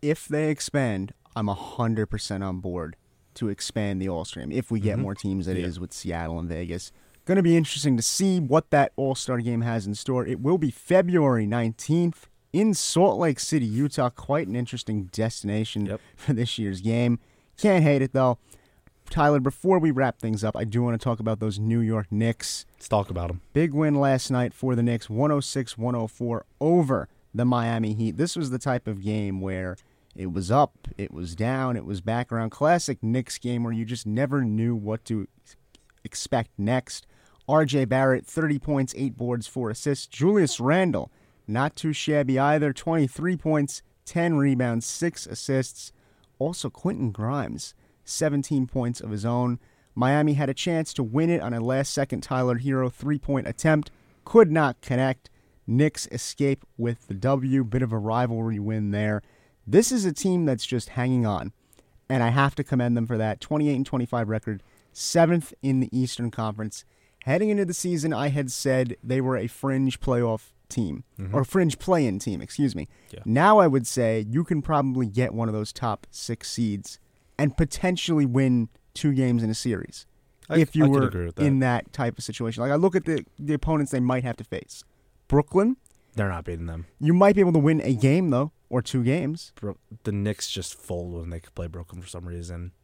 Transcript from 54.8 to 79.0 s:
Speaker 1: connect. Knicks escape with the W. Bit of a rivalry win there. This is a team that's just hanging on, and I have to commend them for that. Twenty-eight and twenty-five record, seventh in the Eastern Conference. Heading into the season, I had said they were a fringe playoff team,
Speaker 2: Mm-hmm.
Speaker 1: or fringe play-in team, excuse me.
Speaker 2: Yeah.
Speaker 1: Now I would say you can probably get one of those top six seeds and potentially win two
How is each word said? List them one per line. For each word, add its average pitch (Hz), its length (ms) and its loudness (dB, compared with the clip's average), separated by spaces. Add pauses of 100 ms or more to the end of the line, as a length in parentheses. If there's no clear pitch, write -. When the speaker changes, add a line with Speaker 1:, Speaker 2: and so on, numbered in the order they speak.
Speaker 1:
connect. 131 480 0 (380)
Knicks 139 460 2
escape - 520 -2 (120)
with 117 320 -4
the - 60 -6
W. 131 500 2
Bit 120 180 0
of 117 100 -2
a 113 60 -2
rivalry 113 600 0
win 104 320 -2
there. 107 300 0 (440)
This 180 240 6
is 240 140 0
a 180 80 0
team 180 320 0
that's 131 220 0
just 123 240 -4
hanging 127 360 0
on, 95 260 -2 (580)
and 131 120 2
I 117 60 4
have 139 280 2
to 147 80 -4
commend 123 320 0
them 117 100 0
for 120 100 -2
that. 110 240 -2
Twenty-eight 147 360 0
and 131 100 -2
twenty-five 120 420 -4
record, 107 340 -4 (300)
seventh 165 680 2
in 135 180 2
the 127 80 0 (100)
Eastern 120 320 -2
Conference. 107 540 -6 (400)
Heading 180 260 0
into 202 160 2
the 175 80 -4
season, 160 400 -2
I 131 140 -2
had 139 220 -2
said 127 520 0
they 127 180 -2
were 127 160 0
a 117 120 -2
fringe 135 520 -2
playoff 120 520 0 (180)
team, 90 320 -4 (160)
Speaker 2:
Mm-hmm. 95 160 -6
Speaker 1:
or 135 100 2
fringe 175 340 2
play-in 143 420 2
team, 95 200 -4
excuse 139 360 -2
me. 76 120 -8 (220)
Speaker 2:
Yeah. - 160 -18
Speaker 1:
Now 180 320 6
I 185 80 8
would 135 200 2
say 110 440 0
you 151 140 0
can 156 180 -2
probably 135 440 0
get 110 280 -2
one 113 140 -2
of 107 60 -2
those 107 180 -4
top - 380 -6
six - 400 -10
seeds 104 480 -4 (380)
and 143 200 0
potentially 165 680 0
win 123 440 2 (260)
two 147 180 0